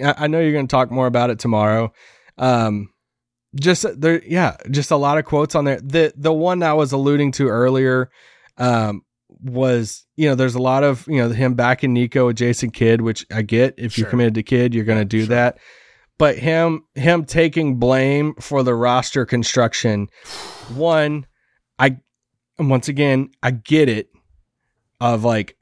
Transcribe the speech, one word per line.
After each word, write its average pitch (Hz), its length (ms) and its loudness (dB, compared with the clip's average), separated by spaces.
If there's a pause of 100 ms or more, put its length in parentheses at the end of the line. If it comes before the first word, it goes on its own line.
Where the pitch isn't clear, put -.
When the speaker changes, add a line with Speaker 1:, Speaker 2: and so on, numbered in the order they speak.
Speaker 1:
I, 143 160 0
I 151 80 -2
know 156 140 0
you're 156 120 2
gonna 143 160 -2
talk 127 220 0
more 127 160 -2
about 120 240 0
it 110 80 -4
tomorrow. 110 540 0 (440)
Um, 113 540 0 (680)
just 170 280 0 (140)
there, 165 260 2
yeah, 165 300 0 (140)
just 139 200 -2
a 156 60 2
lot 143 220 2
of 147 60 -2
quotes 151 300 -2
on 151 100 0
there. 139 160 -2
The, 151 360 0
the 156 160 -2
one 175 300 0
I 156 120 2
was 147 180 2
alluding 139 400 0
to 135 160 0
earlier, 127 600 2 (480)
um, 113 440 0 (420)
was, 123 600 -2 (120)
you 151 120 0
know, 139 60 2
there's 127 200 0
a 127 80 -2
lot 131 220 2
of, 135 240 0
you 156 80 -2
know, 120 140 0
him 127 240 0
backing 123 400 0
Nico 123 320 2
with 120 100 0
Jason 120 340 -2
Kidd, 117 300 2
which 113 320 -4
I 110 100 -4
get. 117 360 0
If 117 180 -6
you're 110 80 0
Speaker 2:
Sure. - 60 -6
Speaker 1:
committed 120 240 2
to 110 80 -2
Kidd, 123 320 0
you're 110 100 -2
gonna 110 200 0
do 110 160 0
Speaker 2:
Sure. 110 80 -2
Speaker 1:
that. 120 300 0 (600)
But 147 200 2
him, 160 460 0 (100)
him 165 300 2
taking 156 540 0
blame 135 640 2
for 139 220 -2
the 123 120 0
roster 123 500 0
construction. 113 840 -2 (320)
<sighs> - 340 -18
One, 151 520 0 (520)
I, 131 200 2 (600)
once 131 300 0
again, 139 420 0 (120)
I 127 100 0
get 143 360 2
it. 110 200 -4 (920)
Of 117 240 0
like, 110 380 -2